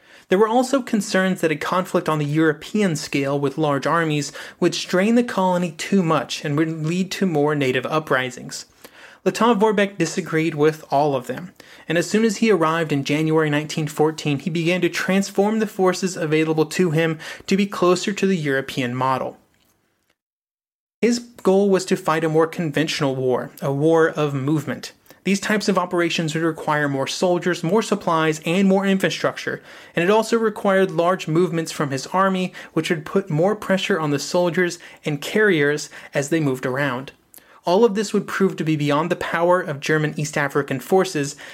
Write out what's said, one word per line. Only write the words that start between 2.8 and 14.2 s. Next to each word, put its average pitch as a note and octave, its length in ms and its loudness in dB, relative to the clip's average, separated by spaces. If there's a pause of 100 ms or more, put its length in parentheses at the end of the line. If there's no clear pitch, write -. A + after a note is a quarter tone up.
scale C#3+ 440 -2
with C#3 200 -2
large C#3+ 260 0
armies D3+ 460 0 (280)
would F3 140 2
strain G3 400 0
the A#3+ 100 4
colony F3+ 500 -2
too - 280 0
much D#3 420 0
and D3 140 -2
would D#3+ 260 -2
lead F3+ 280 -2
to - 160 -2
more D3+ 260 0
native C3 320 0
uprisings. C3 800 -4 (580)
Lettow A3 320 2
Vorbeck G3+ 440 2
disagreed D#3+ 560 -2
with D3+ 340 2
all C#3+ 260 2
of B2 120 -4
them, D3+ 260 -10 (340)
and E3 80 -2
as E3+ 140 0
soon G#3+ 160 4
as G3+ 120 0
he A3+ 120 2
arrived D#3+ 420 2
in C#3+ 120 0
January D#3 480 2
nineteen D3+ 360 -2
fourteen, D3+ 520 0